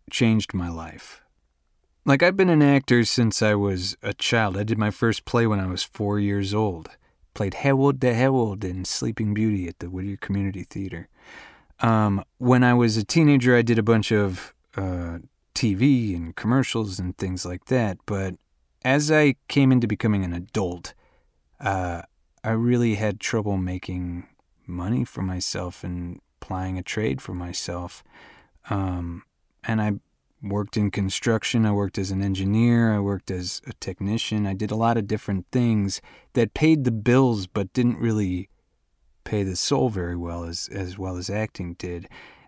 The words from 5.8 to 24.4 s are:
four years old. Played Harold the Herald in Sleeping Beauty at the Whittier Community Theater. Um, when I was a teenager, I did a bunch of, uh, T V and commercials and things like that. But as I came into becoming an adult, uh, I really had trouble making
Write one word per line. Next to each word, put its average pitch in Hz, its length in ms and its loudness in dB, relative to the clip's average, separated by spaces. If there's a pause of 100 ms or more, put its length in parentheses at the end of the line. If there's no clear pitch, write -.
four 104 360 -2
years 101 340 0
old. 98 360 -2 (440)
Played 98 200 -2
Harold 135 480 2
the 127 120 4
Herald 117 520 2
in 95 200 -6
Sleeping 110 480 -4
Beauty 104 340 0
at 85 120 -12
the 87 100 -10
Whittier 95 280 -6
Community 98 460 -4
Theater. 92 440 -10 (720)
Um, 107 440 2 (140)
when 127 260 4
I 123 100 6
was 117 240 4
a 104 80 0
teenager, 139 500 6
I 120 60 6
did 113 180 4
a 104 40 4
bunch 110 280 4
of, 98 420 0 (220)
uh, 87 440 -6 (340)
T 110 200 0
V 117 420 2
and 85 200 -8
commercials 110 640 -2
and 90 180 -6
things 92 280 -6
like 90 200 -10
that. 110 400 0
But 95 300 -4 (480)
as 147 280 0
I 151 240 4 (120)
came 135 240 4
into 120 160 4
becoming 104 360 0
an 85 100 -4
adult, 90 600 -6 (680)
uh, 90 420 -4 (420)
I 110 80 -2
really 117 440 2
had 104 240 -2
trouble 104 380 -2
making 90 680 -6 (380)